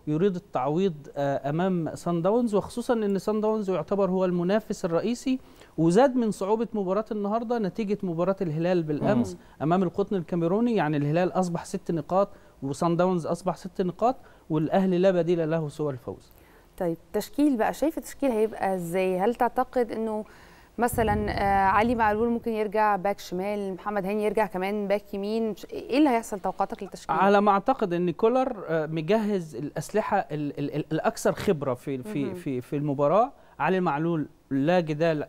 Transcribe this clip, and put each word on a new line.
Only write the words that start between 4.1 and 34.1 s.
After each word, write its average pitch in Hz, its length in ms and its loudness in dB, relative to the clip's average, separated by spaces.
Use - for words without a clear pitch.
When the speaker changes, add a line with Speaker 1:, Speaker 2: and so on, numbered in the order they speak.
Speaker 1:
هو 185 140 2
المنافس 185 600 0
الرئيسي، 226 540 0
وزاد 214 380 6
من 226 140 2
صعوبة 214 420 -2
مباراة 202 400 -2
النهاردة 220 460 -2
نتيجة 202 440 -2
مباراة 180 400 0
الهلال 170 400 0
بالأمس 180 520 0
Speaker 2:
مم. - 40 -16
Speaker 1:
أمام 170 200 2
القطن 190 340 -2
الكاميروني. 185 600 0
يعني 151 200 0
الهلال 151 360 2
أصبح 180 320 -2
ست - 260 -8
نقاط 180 380 0
وصن 165 340 0
داونز 180 300 2
أصبح 170 300 -4
ست - 260 -6
نقاط، 214 340 0
والأهلي 175 480 2
لا 185 120 4
بديل 170 400 2
له 160 180 -2
سوى 143 240 -4
الفوز. - 400 -12
Speaker 2:
طيب، 170 180 -2
تشكيل 269 440 0
بقى، 208 180 0
شايف 302 240 -2
التشكيل 269 320 -4
هيبقى 214 440 0
إزاي؟ 185 440 0
هل 220 160 2
تعتقد 247 580 0
إنه 220 320 -4
مثلًا، 214 520 0
آه، 196 380 2
علي 220 260 4
معلول 226 340 2
ممكن 233 240 -2
يرجع 214 440 2
باك 196 220 -2
شمال، 196 560 -4
محمد 202 320 -4
هاني 208 180 -2
يرجع 214 220 2
كمان 196 420 -4
باك 202 260 -2
يمين؟ 214 420 -2
ش-، - 160 -18
إيه - 260 -2
اللي 302 120 6
هيحصل 220 300 -2
توقعاتك 196 420 -4
للتشكيل؟ 180 340 -4
Speaker 1:
على 202 240 6
ما 208 100 4
أعتقد 196 420 2
إن 175 180 0
كولر، 233 580 0
آه، 160 180 0
مجهز 170 680 -2
الأسلحة 160 640 -2
ال-، 147 400 -4
ال-، 143 180 -4
ال-، 156 160 -2
الأكثر 190 400 0
خبرة 143 420 0
في، 131 280 -8
في، 143 220 -4
Speaker 2:
مهم. 185 100 -4
Speaker 1:
في، 143 260 -4
في - 160 -6
المباراة. 147 560 2
علي 180 220 2
معلول 160 480 0